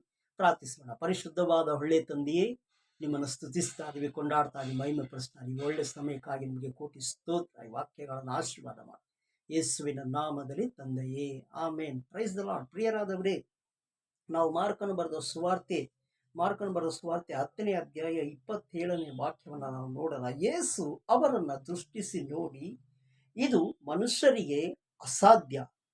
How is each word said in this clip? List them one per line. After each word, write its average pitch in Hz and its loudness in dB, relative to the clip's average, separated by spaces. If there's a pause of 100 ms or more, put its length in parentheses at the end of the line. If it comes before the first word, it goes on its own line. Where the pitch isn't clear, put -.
(380)
ಪ್ರಾರ್ಥಿಸೋಣ. 143 2
ಪರಿಶುದ್ಧವಾದ 165 2
ಒಳ್ಳೆ 151 4
ತಂದೆಯೇ, 160 0 (420)
ನಿಮ್ಮನ್ನು 143 -2
ಸ್ತುತಿಸ್ತಾ 151 -4
ಇದೀವಿ, 143 -4
ಕೊಂಡಾಡ್ತಾ 147 0
ಇದೀವಿ, 131 -4
ಮಹಿಮೆ 143 -2
ಪಡಿಸ್ತಾ 127 -12
ಇದೀವಿ. 131 -6
ಒಳ್ಳೆ 151 -2
ಸಮಯಕ್ಕಾಗಿ 139 -6
ನಿಮಗೆ 131 -6
ಕೋಟಿ 143 -14
ಸ್ತೋತ್ರ. - -4
ಈ 113 -16
ವಾಕ್ಯಗಳನ್ನು 131 -10
ಆಶೀರ್ವಾದ - -6
ಮಾಡಿ - -20 (460)
ಯೇಸುವಿನ 151 -2
ನಾಮದಲ್ಲಿ, 143 -2
ತಂದೆಯೇ, 131 -6
ಆಮೆನ್. 156 -4
Praise 202 -6
the 196 -4
Lord. 175 -4
ಪ್ರಿಯರಾದವರೇ, 196 -2 (840)
ನಾವು 165 2
ಮಾರ್ಕನು 202 0
ಬರೆದ 160 -2
ಸುವಾರ್ತೆ, 175 -2 (440)
ಮಾರ್ಕನು 190 0
ಬರೆದ 165 2
ಸುವಾರ್ತೆ 170 -4
ಹತ್ತನೇ 196 -2
ಅಧ್ಯಾಯ 165 -2
ಇಪ್ಪತ್ತೇಳನೇ 165 -4 (100)
ವಾಕ್ಯವನ್ನ 147 -6
ನಾವು 131 -6
ನೋಡೋಣ. 139 -4
ಯೇಸು 165 -2
ಅವರನ್ನ 240 4
ದೃಷ್ಟಿಸಿ 175 -6
ನೋಡಿ, 151 -6 (580)
"ಇದು 233 4
ಮನುಷ್ಯರಿಗೆ 175 2 (280)
ಅಸಾಧ್ಯ, 135 8 (280)